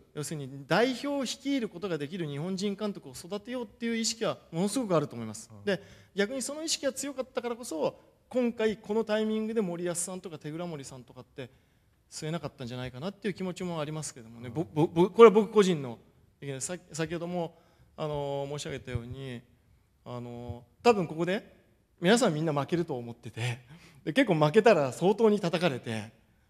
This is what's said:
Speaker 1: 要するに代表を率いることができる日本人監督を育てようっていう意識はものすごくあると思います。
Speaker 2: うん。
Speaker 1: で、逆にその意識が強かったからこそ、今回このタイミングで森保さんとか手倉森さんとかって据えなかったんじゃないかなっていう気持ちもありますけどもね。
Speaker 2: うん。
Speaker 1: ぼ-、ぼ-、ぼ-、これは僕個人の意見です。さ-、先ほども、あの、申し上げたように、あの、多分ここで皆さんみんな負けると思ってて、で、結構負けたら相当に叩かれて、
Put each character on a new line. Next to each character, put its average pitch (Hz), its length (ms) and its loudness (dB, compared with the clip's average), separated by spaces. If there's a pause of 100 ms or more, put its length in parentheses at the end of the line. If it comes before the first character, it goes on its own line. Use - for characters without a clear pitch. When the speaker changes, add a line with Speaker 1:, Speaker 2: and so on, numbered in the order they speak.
(140)
Speaker 1:
要 151 80 -6
す 143 100 -8
る 160 60 -6
に 139 300 -12
代 226 220 4
表 262 180 -4
を 277 160 0
率 - 240 -6
い 277 120 0
る 214 80 -4
こ 175 120 -12
と 202 80 -6
が 165 100 -2
で 143 80 -4
き 160 100 -8
る 170 100 -4
日 143 120 -6
本 185 180 -4
人 196 200 -2
監 208 160 -4
督 170 160 -12
を 127 40 -16
育 185 280 -10
て 240 100 -14
よ 247 120 -4
う - 20 -6
っ - 20 -14
て - 180 -12
い 233 60 0
う 233 60 0
意 226 80 0
識 220 200 -2
は 147 140 0 (140)
も 165 100 0
の 202 60 2
す 202 100 -2
ご 247 80 -2
く 185 80 2
あ 156 60 6
る 139 80 -2
と 127 80 -12
思 117 80 -6
い - 20 -8
ま 107 80 -8
す。 - 180 -16
Speaker 2:
う 104 80 -20
ん。 101 40 -12
Speaker 1:
で、 196 180 0 (320)
逆 202 180 0
に 269 80 -6
そ 277 140 -6
の 311 80 -8
意 330 60 -6
識 - 180 -2
が 262 60 0
強 277 200 -8
か 269 100 -8
っ - 20 -4
た 247 180 -8
か 240 60 -4
ら 233 80 -6
こ 240 80 -14
そ、 277 360 -4 (280)
今 240 240 0
回 220 240 0
こ - 180 -6
の 226 80 2
タ 214 160 0
イ 220 60 2
ミ 220 140 0
ン 220 100 -4
グ 226 60 -4
で 226 60 0
森 175 280 -2
保 175 80 -2
さ 185 180 -6
ん 185 60 -10
と 185 100 -12
か 156 80 -12
手 151 140 -10
倉 170 140 -6
森 151 180 -8
さ 135 120 -16
ん 127 60 -16
と 127 100 -20
か 123 100 -16
っ - 20 -14
て 127 260 -12 (600)
据 - 180 -8
え - 20 -4
な 165 80 -2
か 147 80 -8
っ 135 100 -8
た - 60 -12
ん 120 60 -8
じ 120 60 -10
ゃ - 20 -8
な 127 100 -6
い 127 60 -10
か 123 80 -14
な 180 100 -6
っ - 20 -10
て - 140 -8
い 196 60 -2
う - 20 -4
気 - 80 -8
持 185 120 -4
ち 185 100 -8
も 170 160 -4
あ 147 40 -2
り 147 60 -8
ま 156 140 -6
す - 100 -10
け 131 60 -18
ど 113 100 -18
も 117 100 -18
ね。 123 60 -12
Speaker 2:
う 123 40 -10
ん。 117 40 -10
Speaker 1:
ぼ-、 160 180 0
ぼ-、 151 140 4
ぼ-、 185 240 4
こ 226 140 10
れ - 0 -
は 220 60 12
僕 202 200 4
個 208 140 6
人 170 180 0
の 120 160 -8 (420)
意 143 60 -14
見 139 60 -6
で 131 80 -8
す。 - 80 -6
さ-、 180 80 -6 (160)
先 160 200 -4
ほ 170 60 -2
ど 170 80 -6
も、 175 320 -4 (380)
あ 160 100 -4
の、 143 440 -4
申 147 80 -6
し - 80 -8
上 156 60 -8
げ 135 80 -6
た 127 100 -12
よ 123 100 -2
う 117 60 -12
に、 127 360 -10 (640)
あ 123 160 -10
の、 120 440 -12 (180)
多 240 100 8
分 190 140 2
こ 156 80 -8
こ 165 100 -2
で 180 320 -4 (440)
皆 196 180 6
さ 240 100 4
ん 160 60 0
み 151 60 -2
ん 160 40 0
な 160 80 0
負 143 140 0
け 175 100 -2
る 170 80 0
と 139 120 -6
思 117 160 -8
っ - 20 -12
て - 160 -14
て、 120 300 -4 (420)
で、 160 100 -4
結 262 140 4
構 190 80 4
負 151 160 6
け 214 100 6
た 214 140 10
ら 139 180 2
相 190 220 4
当 220 160 6
に 208 80 4
叩 170 240 0
か 175 60 4
れ 127 100 -2
て、 110 320 -6 (400)